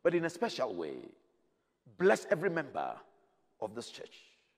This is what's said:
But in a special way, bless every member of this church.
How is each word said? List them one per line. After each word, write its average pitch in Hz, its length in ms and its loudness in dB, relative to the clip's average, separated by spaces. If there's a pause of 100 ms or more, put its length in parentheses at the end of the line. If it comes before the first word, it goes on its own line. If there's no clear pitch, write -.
But 170 100 4
in 170 100 2
a 160 60 0
special 131 440 -2
way, 78 200 -4 (1040)
bless 208 320 6
every 185 200 4
member 123 420 -2 (680)
of 101 140 -6
this 117 140 -6
church. - 340 -16 (360)